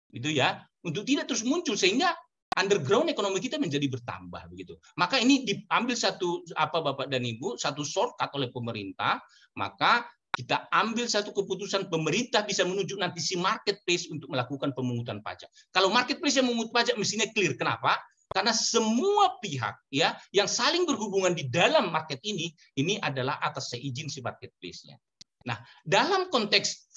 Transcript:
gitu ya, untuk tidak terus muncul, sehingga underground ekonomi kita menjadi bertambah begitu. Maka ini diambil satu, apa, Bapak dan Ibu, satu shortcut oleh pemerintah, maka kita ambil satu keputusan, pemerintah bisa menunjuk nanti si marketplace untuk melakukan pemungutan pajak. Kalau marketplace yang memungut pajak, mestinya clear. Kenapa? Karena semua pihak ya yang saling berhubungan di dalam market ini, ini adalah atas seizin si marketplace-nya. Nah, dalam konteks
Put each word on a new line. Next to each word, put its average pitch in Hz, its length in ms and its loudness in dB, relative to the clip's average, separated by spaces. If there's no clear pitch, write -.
gitu 127 160 -4
ya, 156 320 2
untuk 170 160 -4
tidak 285 240 0
terus 226 160 -2
muncul, 294 320 0
sehingga 262 400 2
underground 196 560 2
ekonomi 196 320 -2
kita 285 160 -4
menjadi 143 320 -2
bertambah 90 560 -10
begitu. 90 320 -16
Maka - 240 0
ini 254 240 6
diambil 220 560 -2
satu, 175 560 -2
apa, 156 320 0
Bapak 135 240 -4
dan 127 160 -2
Ibu, 120 320 -6
satu 147 240 -4
shortcut 185 560 -2
oleh 127 160 -2
pemerintah, 110 640 -2
maka 165 480 2
kita 131 360 -2
ambil 220 360 2
satu 208 240 0
keputusan, 190 600 -4
pemerintah 170 520 0
bisa 196 240 0
menunjuk 196 320 -2
nanti 170 240 -2
si 180 160 -2
marketplace 175 720 -2
untuk 143 240 -10
melakukan 135 400 -2
pemungutan 120 480 -4
pajak. 87 240 -10
Kalau 185 240 4
marketplace 254 400 0
yang 262 160 4
memungut 226 240 -2
pajak, 233 240 2
mestinya 208 320 0
clear. 175 240 0
Kenapa? 147 480 0
Karena 202 160 4
semua 254 880 4
pihak 127 560 -6
ya 165 160 4
yang 196 160 4
saling 320 400 2
berhubungan 190 480 0
di 143 80 -6
dalam 190 480 4
market 147 320 -4
ini, 175 240 -4
ini 170 240 2
adalah 135 400 -2
atas - 400 -6
seizin 143 320 -8
si - 160 -10
marketplace-nya. - 720 -14
Nah, 120 80 -4
dalam 311 400 2
konteks - 720 0